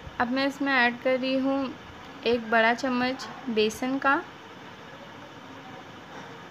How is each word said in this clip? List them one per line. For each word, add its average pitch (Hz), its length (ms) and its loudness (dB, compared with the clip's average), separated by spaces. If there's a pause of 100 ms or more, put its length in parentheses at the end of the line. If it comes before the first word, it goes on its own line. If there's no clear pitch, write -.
(200)
अब 247 120 2
मैं 269 140 2
इसमें 277 260 0
ऐड 240 300 4
कर 262 160 4
रही 262 180 2
हूँ 269 380 2 (520)
एक 226 240 2
बड़ा 226 240 6
चम्मच 254 520 0 (240)
बेसन 220 480 2
का, 277 240 4 (2250)